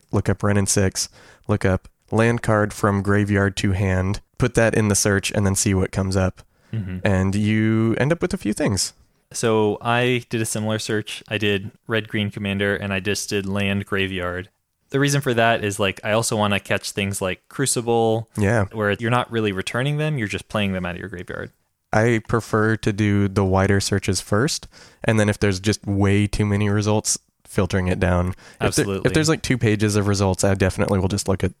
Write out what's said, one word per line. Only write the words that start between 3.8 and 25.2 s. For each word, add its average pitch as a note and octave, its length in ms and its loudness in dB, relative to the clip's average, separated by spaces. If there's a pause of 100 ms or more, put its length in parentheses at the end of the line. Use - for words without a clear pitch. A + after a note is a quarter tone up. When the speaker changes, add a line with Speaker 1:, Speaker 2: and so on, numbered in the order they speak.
Speaker 1:
put B2 160 0
that A2+ 200 4
in G#2+ 140 2
the G2+ 60 2
search, G2 380 0
and G#2 140 0
then F#2+ 80 2
see G2 200 2
what F#2+ 180 0
comes F#2+ 240 -2
up. F#2 260 -2 (300)
Speaker 2:
Mm-hmm. F#2 320 -6
Speaker 1:
And F#2+ 300 2
you A2 640 2
end C#3+ 140 0
up E3+ 100 -2
with F3+ 120 -2
a F#3+ 40 -4
few - 140 -4
things. D#3+ 400 -2 (400)
Speaker 2:
So A2 480 0
I A#2+ 500 0
did A#2 100 -2
a A2 60 -2
similar A2 320 -2
search. - 500 -6
I A2 100 -4
did G2+ 320 -2 (160)
red A2 220 -4
green G#2 220 -2
commander, G2+ 460 -2
and G2 160 -6
I F#2+ 80 -4
just G2 280 -4
did G2+ 180 -4
land G2 400 -2
graveyard. F#2 640 -4 (400)
The C3+ 100 0
reason C#3+ 200 0
for C3 140 -2
that A2+ 300 2
is, G2+ 160 -4
like, F#2+ 240 0
I G#2+ 80 -2
also A2+ 240 0
wanna G2+ 240 0
catch - 320 -4
things G2 280 -4
like F#2 280 -6
Crucible, A2+ 880 0
Speaker 1:
Yeah. G#2 360 2
Speaker 2:
where G#2 200 0
you're A2+ 180 -2
not B2 220 0
really A2 180 0
returning A#2+ 460 -4
them, D3+ 220 -2
you're A2 100 -2
just F#2+ 200 -8
playing G2+ 260 -2
them F2+ 120 -4
out F2 80 -6
of F2+ 60 -12
your F#2 80 -10
graveyard. F2 420 -10 (420)
Speaker 1:
I A2+ 360 2
prefer A2 480 0
to - 160 -2
do G2+ 340 2
the G2 180 2
wider F#2+ 360 4
searches G2 400 -2
first, - 480 0 (340)
and A2+ 160 2
then G#2 100 4